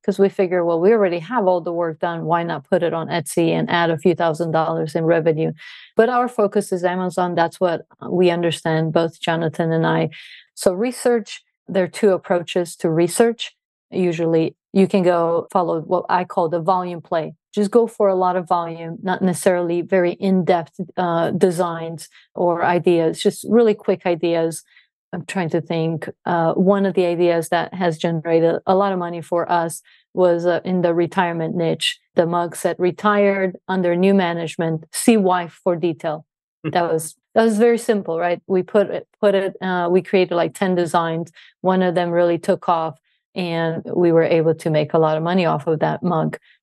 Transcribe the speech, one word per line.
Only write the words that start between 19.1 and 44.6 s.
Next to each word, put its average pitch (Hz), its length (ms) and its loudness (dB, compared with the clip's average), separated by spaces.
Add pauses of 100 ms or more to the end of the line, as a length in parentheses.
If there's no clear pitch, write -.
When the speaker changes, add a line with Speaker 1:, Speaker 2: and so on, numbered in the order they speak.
Speaker 1:
necessarily 175 580 0
very 175 320 0
in-depth, 180 640 0 (180)
uh, 170 340 -2
designs 165 760 -2 (280)
or 175 280 0
ideas, 165 560 2
just - 300 -2
really 220 240 4
quick 196 320 -4
ideas. 165 580 -2 (480)
I'm 170 140 -12
trying 180 240 -4
to 170 100 0
think. 165 480 -4 (200)
Uh, 165 260 2
one 196 320 2
of 190 80 0
the 180 140 2
ideas 170 420 0
that 165 240 -2
has 180 240 -2
generated 165 680 0
a 190 80 4
lot 196 180 2
of 185 60 -4
money 170 220 -8
for 170 300 -4
us 170 300 -2 (320)
was, 175 320 2
uh, 175 180 2
in 185 200 -2
the 170 100 2
retirement 170 640 -2
niche. 165 440 -2 (160)
The 170 120 4
mug 170 280 -2
said, 170 220 -4
"Retired 196 800 2 (100)
under 180 280 0
new 190 180 4
management, 170 800 -2
see - 260 4
wife 180 460 0
for 180 120 0
detail." 160 520 -4 (360)
Speaker 2:
Hmm. 156 60 -4
Speaker 1:
That 170 240 0
was, 160 220 -4 (180)
that 226 100 4
was 226 140 2
very 233 220 4
simple, 196 400 -2
right? 175 260 -2
We 185 160 0
put 180 300 -6
it, 170 160 -8 (120)
put 202 140 2
it, 190 260 -2
uh, 180 320 -2
we 180 120 2
created, 180 320 0
like, 165 180 0
ten 185 220 0
designs. 165 560 -2 (300)
One 185 200 2
of 180 140 0
them 175 160 0
really 170 260 2
took 175 320 -2
off, 160 300 -2 (360)
and 165 480 -4 (120)
we 175 160 4
were 165 120 6
able 160 320 2
to 160 160 -4